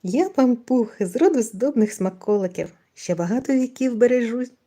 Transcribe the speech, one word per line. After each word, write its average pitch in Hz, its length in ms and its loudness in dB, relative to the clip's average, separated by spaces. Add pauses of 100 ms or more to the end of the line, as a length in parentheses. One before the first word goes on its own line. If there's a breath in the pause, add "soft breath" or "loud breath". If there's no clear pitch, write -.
Я 269 260 0
пампух 247 680 0
з 190 160 -4
роду 311 260 4
здобних 220 520 0
смаколиків, 185 800 -4 (200)
що - 220 -4
багато 220 380 -2
віків 254 420 0
бережуть. 247 560 2 (160)